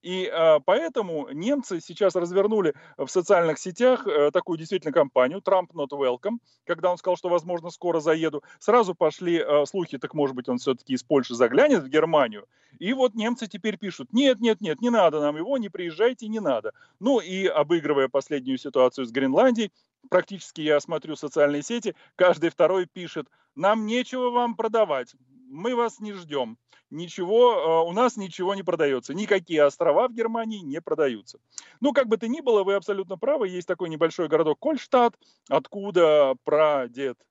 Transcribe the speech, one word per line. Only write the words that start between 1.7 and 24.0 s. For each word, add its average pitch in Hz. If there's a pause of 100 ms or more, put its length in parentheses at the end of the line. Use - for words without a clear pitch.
сейчас 180
развернули 185 (240)
в -
социальных 170
сетях, 233
э, 147
такую 175
действительно 160
кампанию 143
«Trump 185
not 143
welcome», 143 (260)
когда 175
он 180
сказал, 180
что, 185
возможно, 175
скоро 165
заеду. 160 (180)
Сразу 208
пошли, 170
э, 147
слухи, 170
так, 143
может 139
быть, 123
он 123
всё-таки 131
из 123
Польши 139
заглянет 151
в 131
Германию. 143 (320)
И 196
вот 254
немцы 226
теперь 202
пишут: 175
«Нет, 254
нет, 220
нет, 156
не 240
надо 175
нам 147
его, 240
не 208
приезжайте, 185
не 220
надо». 113 (260)
Ну 233
и, 185
обыгрывая 147
последнюю 131
ситуацию 127
с 113
Гренландией, 185 (380)
практически 175
я 147
смотрю 156
социальные 147
сети, 226 (220)
каждый 170
второй 180
пишет: 160 (280)
«Нам 214
нечего 247